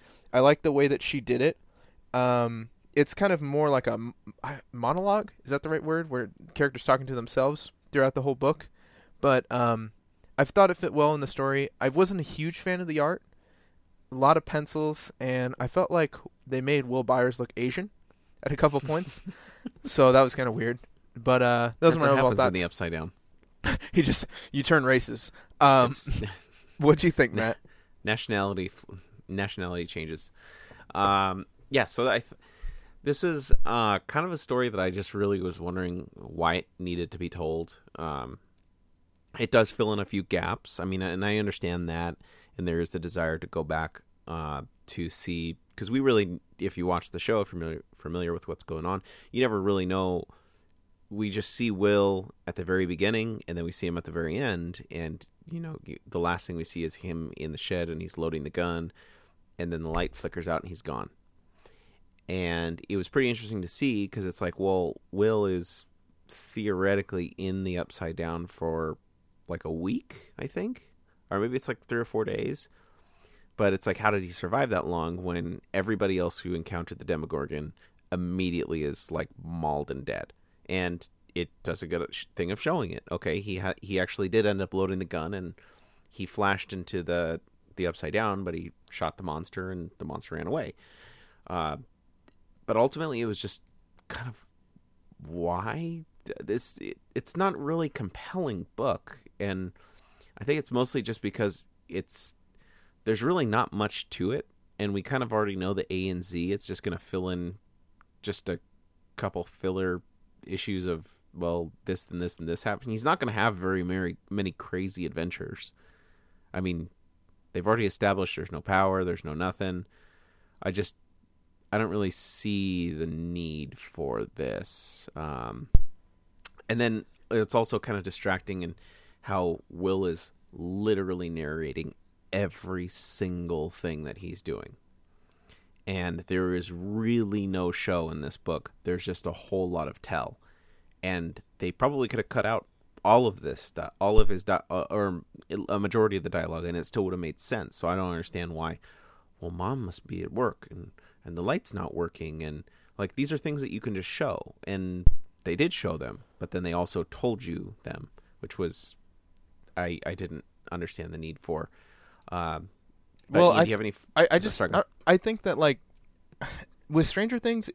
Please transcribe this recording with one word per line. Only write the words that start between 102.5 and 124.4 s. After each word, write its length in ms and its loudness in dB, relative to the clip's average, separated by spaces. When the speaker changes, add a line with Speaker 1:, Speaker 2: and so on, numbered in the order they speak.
Speaker 2:
there's 180 2
really 240 2
not 280 2
much 380 -2
to 200 -2
it, 160 -4
and 140 -2
we 80 -2
kind 220 -2
of 100 -4
already 240 0
know 160 0
the 200 -2
A 140 -2
and 160 -2
Z. 300 -2
It's 120 -4
just 180 -6
gonna 140 -2
fill 300 -6
in 300 -4
just 260 -6
a 140 -4
couple 260 -4
filler 580 -2
issues 420 -4
of, 300 -6
well, 380 -2
this 240 -6
and 120 -6
this 160 -4
and 120 -8
this 140 -4
happened. 280 -4
He's 120 -4
not 160 2
gonna 120 -2
have 240 0
very 280 0
many, 340 -2
many 220 -2
crazy 540 -6
adventures. 640 -8
I 80 -4
mean, 280 -4
they've 140 -4
already 200 4
established 500 2
there's 160 -8
no 100 -8
power, 420 4
there's 220 -2
no 80 -6
nothing. 520 -4
I 100 -2
just, 240 -4
I 60 0
don't 120 2
really 220 0
see 800 -2
the 160 -4
need 720 -6
for 460 -4
this. 800 -8